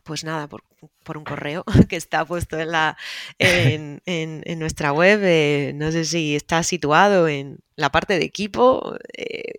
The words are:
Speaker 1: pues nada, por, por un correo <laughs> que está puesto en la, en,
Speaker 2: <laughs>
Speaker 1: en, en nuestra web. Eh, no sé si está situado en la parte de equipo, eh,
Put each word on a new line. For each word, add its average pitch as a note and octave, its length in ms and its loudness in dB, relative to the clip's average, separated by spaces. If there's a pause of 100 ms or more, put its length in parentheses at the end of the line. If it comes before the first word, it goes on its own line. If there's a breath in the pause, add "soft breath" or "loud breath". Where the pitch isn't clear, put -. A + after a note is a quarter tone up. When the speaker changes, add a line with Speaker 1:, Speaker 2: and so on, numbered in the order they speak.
Speaker 1:
pues D3+ 200 -10
nada, D#3+ 240 -6
por, - 160 -18 (400)
por D#3 140 -12
un D3+ 60 -14
correo D3 420 -6
<laughs> - 240 8
que F#3+ 60 -4
está D#3+ 280 -2
puesto D#3+ 360 -6
en D#3+ 100 -6
la, D#3+ 280 0 (420 loud breath)
en, D#3 600 2
Speaker 2:
<laughs> - 40 -20
Speaker 1:
en, D#3+ 400 -6
en E3 140 -8
nuestra D#3 320 -2
web. F#3 320 4
Eh, D3 500 2
no D3+ 180 -4
sé E3 140 -2
si D#3 300 -2
está E3 260 0
situado E3+ 680 4
en C#3 300 -4 (200)
la D3+ 140 0
parte F3 260 0
de D3+ 80 0
equipo, A3+ 680 0 (200)
eh, - 440 -12